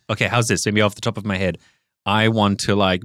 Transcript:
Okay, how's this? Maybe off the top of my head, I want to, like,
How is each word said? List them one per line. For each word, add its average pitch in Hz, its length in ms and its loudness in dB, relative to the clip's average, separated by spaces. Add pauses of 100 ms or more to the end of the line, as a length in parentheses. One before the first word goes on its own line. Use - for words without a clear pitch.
Okay, 101 200 -2
how's 117 200 0
this? 98 180 0
Maybe 107 140 2
off 104 140 2
the - 60 -18
top 113 160 -4
of 101 80 -12
my 101 120 -2
head, 92 220 -2 (480)
I 110 220 2
want 101 320 2
to, 104 160 0
like, 92 280 0